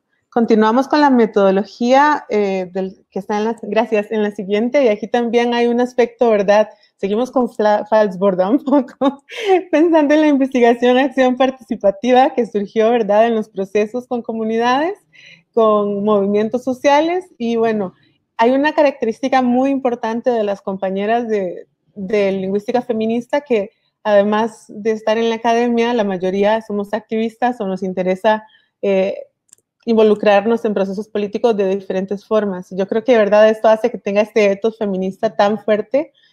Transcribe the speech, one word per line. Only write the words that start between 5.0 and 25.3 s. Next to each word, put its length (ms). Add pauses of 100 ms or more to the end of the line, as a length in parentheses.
también 460
hay 140
un 140
aspecto, 480
¿verdad? 400 (280)
Seguimos 340
con 180
Fla-, 400
Falsborda 600
un 140
poco, 640
<laughs> 420
pensando 420
en 80
la 60
investigación, 720
acción 380
participativa 960
que 120
surgió, 460
¿verdad? 360
En 80
los 140
procesos 580
con 140
comunidades, 800 (540)
con 500
movimientos 600
sociales, 600 (120)
y 180
bueno, 380 (440)
hay 140
una 220
característica 680
muy 300
importante 580
de 140
las 180
compañeras 640
de, 400 (280)
de 380
lingüística 480
feminista 600
que 300 (320)
además 640
de 220
estar 260
en 120
la 60